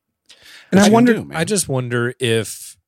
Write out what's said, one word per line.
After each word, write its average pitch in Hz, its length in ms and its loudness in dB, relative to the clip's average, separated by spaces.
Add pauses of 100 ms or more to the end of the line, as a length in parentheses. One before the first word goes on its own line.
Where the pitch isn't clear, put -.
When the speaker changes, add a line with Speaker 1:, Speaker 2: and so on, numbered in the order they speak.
(720)
Speaker 1:
And 190 80 4
I 202 40 6
Speaker 2:
what 208 40 4
you 214 60 4
Speaker 1:
wonder 233 200 4
Speaker 2:
do, 147 120 -4
man? 143 120 -12
Speaker 3:
I 165 60 -4
just 175 260 -4
wonder 123 500 -4
if 113 580 -4 (100)